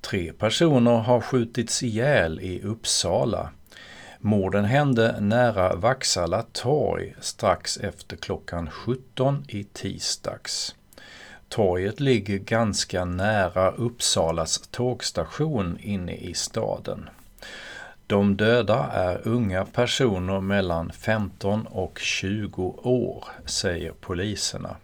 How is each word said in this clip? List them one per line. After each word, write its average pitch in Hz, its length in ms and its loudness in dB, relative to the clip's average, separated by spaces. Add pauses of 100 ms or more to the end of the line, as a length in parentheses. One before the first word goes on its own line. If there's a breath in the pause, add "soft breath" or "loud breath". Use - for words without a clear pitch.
Tre 85 320 -4
personer 120 640 4
har 117 240 4
skjutits 117 600 0
ihjäl 110 580 2
i 92 220 -6
Uppsala. 101 880 0 (680 loud breath)
Morden 101 460 2
hände 117 560 4
nära 104 540 4
Vaksala 92 680 0 (100)
torg 113 680 -2
strax - 560 0
efter - 400 -8
klockan 85 540 -6
sjutton 127 800 -2
i 101 160 -8
tisdags. - 1120 -6 (760 loud breath)
Torget 95 520 0
ligger 107 380 2
ganska 101 680 0
nära 92 680 2
Uppsalas 92 1000 -2
tågstation 117 1080 -2
inne 90 340 -4
i 90 200 -10
staden. - 720 -4 (1000 loud breath)
De 101 300 4
döda 113 560 4
är 92 360 0
unga 101 360 0
personer 98 760 0
mellan 92 520 0
femton 107 760 -2
och - 320 -6
tjugo 95 840 -4
år, 123 420 0 (200)
säger 82 480 -2
poliserna. 92 920 -6